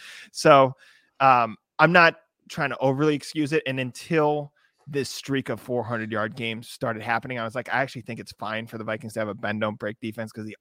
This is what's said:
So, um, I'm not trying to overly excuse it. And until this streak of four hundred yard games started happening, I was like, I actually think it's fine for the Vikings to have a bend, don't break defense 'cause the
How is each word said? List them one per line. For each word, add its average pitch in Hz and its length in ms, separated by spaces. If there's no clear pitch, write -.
So, 135 440
um, 123 380
I'm 156 120
not 170 260
trying 147 200
to 123 80
overly 139 380
excuse 143 360
it. 156 140
And 131 140
until 147 720
this 139 160
streak 135 420
of 110 120
four 123 220
hundred 110 280
yard 107 240
games 117 320
started 113 360
happening, 120 340
I 117 60
was 110 100
like, 120 160
I 117 140
actually 131 180
think - 180
it's 101 120
fine 110 340
for 117 140
the 110 40
Vikings 110 300
to 113 60
have 110 80
a 101 80
bend, 107 260
don't 107 160
break 107 220
defense 110 320
'cause 110 140
the 104 160